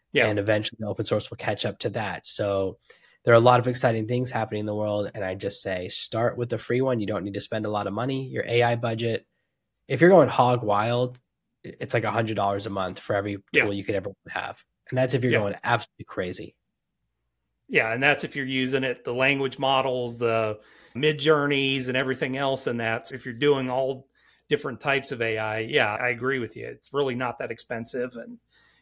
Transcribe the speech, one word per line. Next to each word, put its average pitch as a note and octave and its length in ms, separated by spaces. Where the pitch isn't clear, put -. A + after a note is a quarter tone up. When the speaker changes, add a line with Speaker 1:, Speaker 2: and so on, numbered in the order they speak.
Speaker 1:
Yeah. B2 140
Speaker 2:
And G#2 120
eventually G#2 420
the G#2+ 60
open G2+ 180
source - 260
will - 60
catch G#2+ 300
up G2 140
to A#2 100
that. G2+ 360
So G2 520
there A#2+ 100
are - 20
a A2+ 40
lot B2 200
of A#2+ 80
exciting A2+ 380
things B2 240
happening A2 300
in G#2+ 60
the G#2 80
world, G#2 400
and G2+ 100
I F#2+ 100
just G2 260
say F2+ 280
start - 500
with A#2+ 100
the A2 100
free B2 220
one. B2+ 200
You G2+ 60
don't G2 180
need G2+ 100
to G2+ 60
spend G#2+ 260
a G#2+ 40
lot G#2 160
of G2 60
money. C3 340
Your B2+ 200
A A#2+ 160
I A#2+ 140
budget, A2+ 500
if B2+ 140
you're F3 100
going D#3 180
hog B2 340
wild, A#2+ 560
it's - 320
like A2+ 100
a G#2 60
hundred A2 240
dollars G2+ 320
a G2 40
month G2 280
for - 180
every G2+ 220
Speaker 1:
Yeah. C#3+ 120
Speaker 2:
tool G2+ 80
you G2 120
could G#2+ 100
ever G2 160
have. F2+ 340
And B2+ 80
that's B2+ 160
if A#2+ 80
you're B2 100
Speaker 1:
Yeah. B2 60
Speaker 2:
going G2+ 160
absolutely - 400
crazy. - 500
Speaker 1:
Yeah, A#2 260
and B2+ 80
that's C#3+ 200
if C#3+ 140
you're C3+ 80
using C3 400
it, B2 200
the B2 100
language C3+ 440
models, B2+ 600
the A2+ 420
Midjourneys C#3 920
and B2+ 80
everything C3 400
else, C#3 300
and A#2+ 120
that's A2+ 320
if B2+ 140
you're B2 100
doing C3+ 360
all C3 360
different C#3+ 280
types C#3 320
of A#2 120
A A2 160
I. A2 220
Yeah, A2+ 340
I B2 160
agree B2+ 280
with A2+ 160
you. A#2 120
It's - 260
really C3+ 220
not B2 240
that B2 120
expensive, A#2 640
and A#3 240